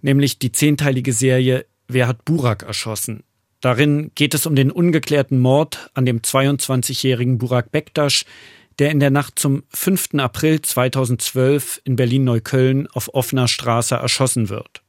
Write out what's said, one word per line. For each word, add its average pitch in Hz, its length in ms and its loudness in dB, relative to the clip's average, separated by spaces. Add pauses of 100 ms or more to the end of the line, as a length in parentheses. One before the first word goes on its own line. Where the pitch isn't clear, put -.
nämlich 139 380 2
die 127 140 -4
zehnteilige 139 580 0
Serie 127 540 2 (260)
Wer 123 160 2
hat 123 160 -4
Burak 127 380 0
erschossen? 110 600 -8 (380)
Darin 147 520 0
geht 147 220 0
es 143 100 -2
um 156 100 0
den 135 140 4
ungeklärten 151 680 0
Mord 139 560 0
an 131 100 0
dem 117 160 0
zweiundzwanzigjährigen 131 1160 -2
Burak 120 320 -2
Bektasch, 147 540 -2 (520)
der 147 140 2
in 147 80 2
der 139 100 4
Nacht 139 300 0
zum 139 300 0
fünften - 500 -2
April 151 420 0
zweitausendzwölf 127 1200 -2
in 131 100 -2
Berlin-Neukölln 127 1000 0
auf - 220 -8
offener 127 320 0
Straße 120 480 -2
erschossen 120 540 -2
wird. - 400 -12